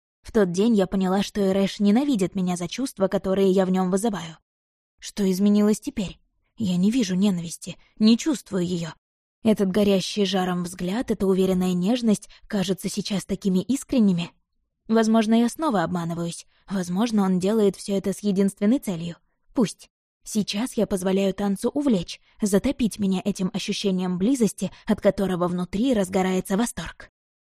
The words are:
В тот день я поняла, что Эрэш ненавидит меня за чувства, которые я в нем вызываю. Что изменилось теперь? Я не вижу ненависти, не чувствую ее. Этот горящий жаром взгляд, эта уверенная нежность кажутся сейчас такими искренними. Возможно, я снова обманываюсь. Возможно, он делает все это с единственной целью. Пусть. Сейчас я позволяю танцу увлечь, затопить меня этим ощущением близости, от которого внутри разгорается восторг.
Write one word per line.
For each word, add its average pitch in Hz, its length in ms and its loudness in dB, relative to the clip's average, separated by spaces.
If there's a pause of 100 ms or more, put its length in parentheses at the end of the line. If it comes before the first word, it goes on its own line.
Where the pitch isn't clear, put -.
(220)
В - 100 -16
тот 196 200 4
день 214 220 2
я 190 120 4
поняла, 190 360 0
что 196 240 -2
Эрэш 190 340 0
ненавидит 208 540 2
меня 180 220 -2
за 175 100 -6
чувства, 196 420 -2
которые 190 420 0
я 185 160 2
в 185 40 0
нем 185 200 0
вызываю. 190 480 -4 (600)
Что - 320 -2
изменилось 208 500 4
теперь? 185 380 -8 (380)
Я 180 200 -2
не 190 140 2
вижу 214 240 0
ненависти, 175 640 -2 (220)
не 220 200 4
чувствую 202 480 -4
ее. 170 220 -4 (560)
Этот 208 260 2
горящий 202 540 2
жаром 180 400 -2
взгляд, 180 480 -6
эта 202 140 -2
уверенная 185 460 2
нежность 208 560 0 (200)
кажутся 190 400 -2
сейчас 196 360 -6
такими 185 360 0
искренними. 202 720 0 (560)
Возможно, 220 460 4
я 233 140 4
снова 226 360 0
обманываюсь. 170 640 -6 (220)
Возможно, 196 540 0
он 185 160 2
делает 202 380 2
все 196 200 -4
это 190 160 -2
с - 80 -12
единственной 208 600 0
целью. 170 360 -8 (380)
Пусть. - 340 -2 (360)
Сейчас 214 500 -4
я 202 120 0
позволяю 190 460 0
танцу 202 380 -4
увлечь, 254 500 -2 (220)
затопить 214 560 0
меня 190 260 0
этим 190 300 -2
ощущением 185 640 -2
близости, 214 520 0 (140)
от - 160 0
которого 185 480 0
внутри 190 460 -2
разгорается 185 640 0
восторг. - 520 -6 (380)